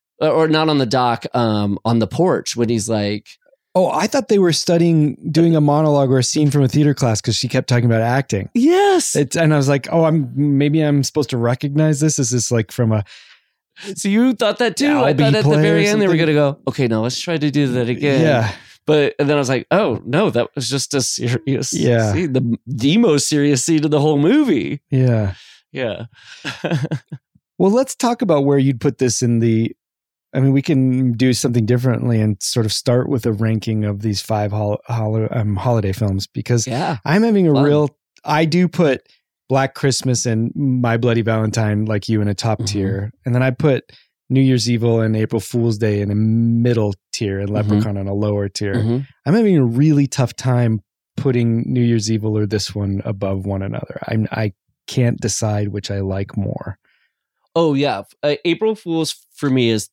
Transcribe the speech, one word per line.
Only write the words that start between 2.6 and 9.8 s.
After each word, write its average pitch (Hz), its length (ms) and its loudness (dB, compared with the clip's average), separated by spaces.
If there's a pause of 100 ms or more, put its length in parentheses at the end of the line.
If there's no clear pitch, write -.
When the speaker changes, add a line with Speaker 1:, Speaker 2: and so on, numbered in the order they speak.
Speaker 1:
he's 113 200 -2
like, 104 380 -4 (480)
Speaker 2:
Oh, 185 140 2
I 160 160 -2
thought 240 220 -2
they 214 100 2
were 175 160 4
studying, 165 640 2 (140)
doing 165 240 4
a 156 60 4
monologue 147 500 2
or 131 80 4
a 123 40 2
scene 147 280 0
from 143 120 2
a 127 40 2
theater 147 260 2
class 113 280 0
'cause 113 140 -2
she - 120 -4
kept 127 200 -2
talking 120 180 2
about 113 160 2
acting. 120 520 -2
Speaker 1:
Yes. 359 640 2
Speaker 2:
It's, 143 200 -2
and 165 180 2
I 151 40 4
was 135 100 2
like, 139 240 0